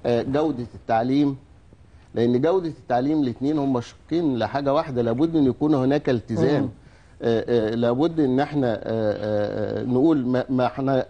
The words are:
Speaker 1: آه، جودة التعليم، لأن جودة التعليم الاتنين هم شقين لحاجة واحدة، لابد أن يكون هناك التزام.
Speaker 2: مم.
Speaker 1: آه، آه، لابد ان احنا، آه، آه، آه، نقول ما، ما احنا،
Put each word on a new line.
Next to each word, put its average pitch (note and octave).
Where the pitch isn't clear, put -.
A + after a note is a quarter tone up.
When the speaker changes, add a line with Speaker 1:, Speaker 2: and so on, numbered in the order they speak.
Speaker 1:
آه، A#2+
جودة C3+
التعليم، C3+
لأن A#2+
جودة F3
التعليم C3+
الاتنين C3+
هم C3+
شقين D3+
لحاجة C3+
واحدة، C#3+
لابد B2+
أن D3
يكون D3
هناك C#3
التزام. B2+
Speaker 2:
مم. B2+
Speaker 1:
آه، A2+
آه، A2+
لابد C3+
ان C3
احنا، C#3+
آه، G2+
آه، G#2+
آه، -
نقول B2+
ما، B2
ما B2+
احنا، C3